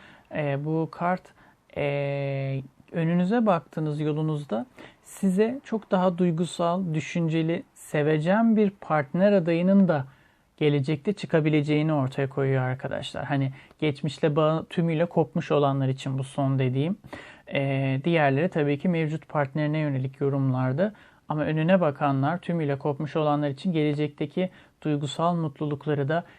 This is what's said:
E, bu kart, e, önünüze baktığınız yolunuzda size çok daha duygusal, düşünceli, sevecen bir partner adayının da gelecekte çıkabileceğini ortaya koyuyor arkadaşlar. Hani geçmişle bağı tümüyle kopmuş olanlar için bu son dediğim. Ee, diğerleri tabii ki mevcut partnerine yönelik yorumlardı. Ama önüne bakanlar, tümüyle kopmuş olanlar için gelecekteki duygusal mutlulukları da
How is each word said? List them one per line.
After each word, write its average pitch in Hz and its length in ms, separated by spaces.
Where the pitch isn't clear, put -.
E, 143 300
bu 160 280
kart, 180 300
e, 139 840
önünüze 180 540
baktığınız 156 540
yolunuzda 151 680
size 214 600
çok - 260
daha 185 280
duygusal, 175 760
düşünceli, 165 680
sevecen 165 800
bir 208 140
partner 175 640
adayının 180 560
da 147 160
gelecekte 147 560
çıkabileceğini 151 800
ortaya 135 360
koyuyor 135 340
arkadaşlar. - 640
Hani 135 280
geçmişle 151 580
bağı 160 280
tümüyle 165 420
kopmuş 170 440
olanlar 139 380
için 135 300
bu 135 60
son 135 340
dediğim. 135 400
Ee, 135 500
diğerleri 156 440
tabii 147 300
ki 190 100
mevcut 160 400
partnerine 151 500
yönelik 135 420
yorumlardı. 135 720
Ama 151 140
önüne 160 380
bakanlar, 143 580
tümüyle 151 400
kopmuş 143 380
olanlar 147 320
için 143 240
gelecekteki 151 800
duygusal 151 520
mutlulukları 147 720
da 170 160